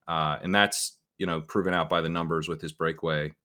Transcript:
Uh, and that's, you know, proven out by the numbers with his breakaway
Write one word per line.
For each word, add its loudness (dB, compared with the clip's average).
Uh, 0
and -2
that's, 2
you -2
know, 0
proven 0
out 2
by 2
the -2
numbers -2
with -6
his -10
breakaway -2